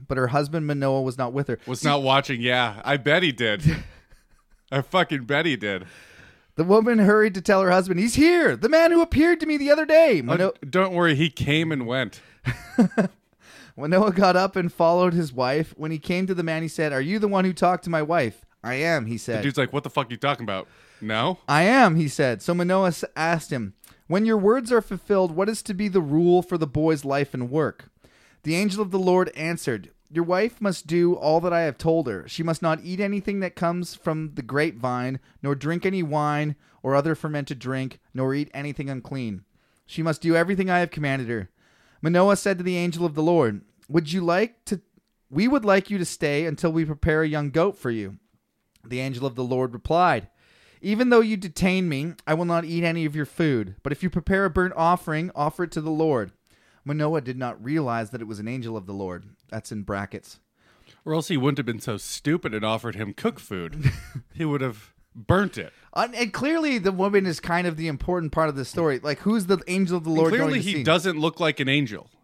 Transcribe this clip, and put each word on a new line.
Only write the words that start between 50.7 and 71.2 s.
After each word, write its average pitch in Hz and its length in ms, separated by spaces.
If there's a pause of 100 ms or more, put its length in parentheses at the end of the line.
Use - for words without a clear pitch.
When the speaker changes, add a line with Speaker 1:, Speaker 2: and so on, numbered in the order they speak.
Speaker 1:
"Even 220 300
though 233 120
you 220 140
detain 185 540
me, 151 240 (140)
I 156 80
will 175 100
not 170 200
eat 170 180
any 165 220
of 147 100
your 151 100
food. 120 560
But 143 100
if - 120
you 180 80
prepare 190 340
a 185 60
burnt 185 260
offering, 165 580
offer 151 280
it 160 80
to 160 100
the 156 100
Lord." 147 400 (540)
Manoah 151 340
did 127 180
not 123 240
realize 120 500
that 120 100
it 107 60
was 107 120
an 107 80
angel 113 300
of 92 80
the 101 80
Lord. 92 320 (240)
That's 110 240
in 104 80
brackets. 98 580 (640)
Speaker 2:
Or 156 120
else 160 140
he 175 60
wouldn't 139 220
have 127 80
been 113 160
so 107 160
stupid 151 560
and 107 100
offered 110 320
him 104 200
cook - 240
food. 104 520 (200)
Speaker 1:
<laughs> - 220
Speaker 2:
He 160 120
would 143 160
have 117 320 (220)
burnt 175 420
it. 87 160 (220)
Speaker 1:
And, 240 200
and 226 160
clearly 302 460
the 190 140
woman 190 340
is 165 160
kind 175 260
of 160 80
the 160 140
important 165 420
part 160 180
of 143 60
the 135 80
story. 151 360
Like, 143 200
who's 208 280
the 190 100 (100)
angel 180 300
of 160 80
the 165 60
Speaker 2:
And 156 80
Speaker 1:
Lord 160 100
Speaker 2:
clearly 262 220
Speaker 1:
going 240 100
to 175 60
Speaker 2:
he 202 80
Speaker 1:
see? 139 80
Speaker 2:
doesn't 165 360
look 156 220